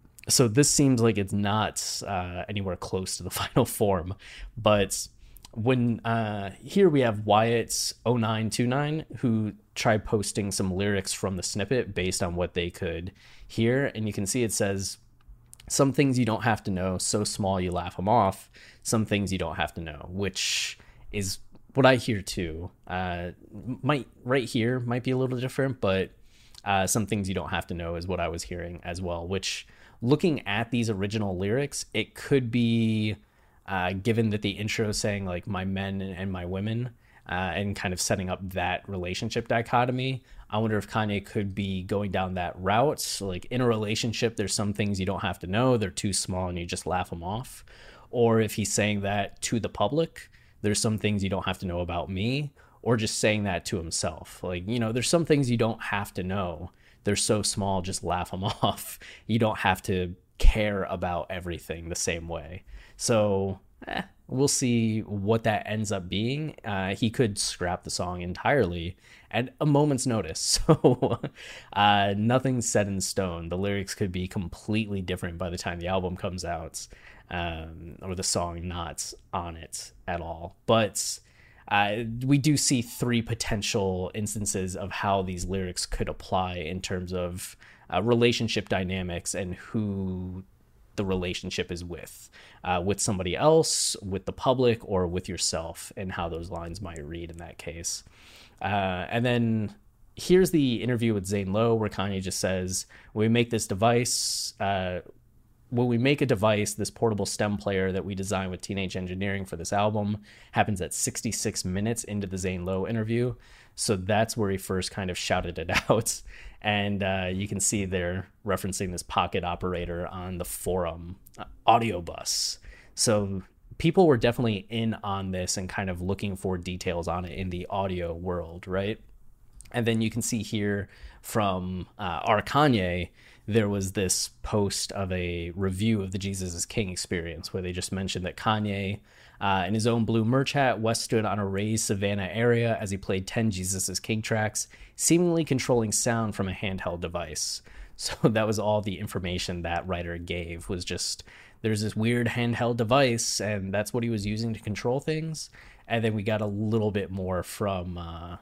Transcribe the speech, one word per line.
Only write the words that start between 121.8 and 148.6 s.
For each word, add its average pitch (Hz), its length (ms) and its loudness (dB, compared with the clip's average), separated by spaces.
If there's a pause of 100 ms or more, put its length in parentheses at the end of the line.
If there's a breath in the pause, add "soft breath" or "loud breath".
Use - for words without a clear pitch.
bus. - 560 -4 (380 loud breath)
So 101 480 2 (340)
people 165 300 8
were 139 100 8
definitely 113 520 2
in 113 340 0
on 98 260 -2
this 92 280 -2
and 98 120 -6
kind 95 220 -4
of 87 100 -4
looking 95 340 -2
for 92 220 -2
details 87 500 -4
on 87 160 -2
it 85 140 -10
in 92 140 -4
the 90 180 -6
audio 90 460 -2
world, 87 500 -6
right? 98 340 -2 (720)
And 120 140 0
then 113 160 2
you 110 80 2
can 113 140 -4
see 113 180 -2
here 101 480 -2 (320 loud breath)
from, 92 640 -2 (120)
uh, 87 240 -4
our 107 180 4
Kanye, 95 680 4 (380 loud breath)
there 104 220 4
was 98 220 -2
this 95 400 0 (100)
post - 520 0
of 98 180 -2
a 87 400 -2
review 98 500 2
of 95 100 -4
the 101 60 -4
Jesus 95 380 -4
is 85 100 -4
King 104 240 -2
experience 85 640 -6
where 95 80 -2
they 90 120 -4
just 92 180 -4
mentioned 95 340 -4
that - 120 -6
Kanye, 104 640 0 (400 loud breath)
uh, 95 260 2
in 98 60 0
his 110 120 2
own 117 200 2
blue 113 200 2
merch 135 280 2
hat, 131 260 2
West 113 220 0
stood 110 240 2
on 101 140 0
a 101 60 0
raised 104 400 0
savanna 101 460 0
area 117 480 2
as 101 120 -4
he 98 60 -2
played 95 300 -2
ten 113 240 0
Jesus 92 380 -2
is 92 100 -4
King 110 220 -2
tracks, 107 460 -2 (280 loud breath)
seemingly 170 480 4
controlling 120 480 2
sound 113 440 2
from 98 120 0
a 92 60 -2
handheld 90 480 -4
device. 85 640 -4
<laughs> - 40 -20 (260 loud breath)
So - 300 0
that 110 180 4
was 107 140 0
all 107 220 2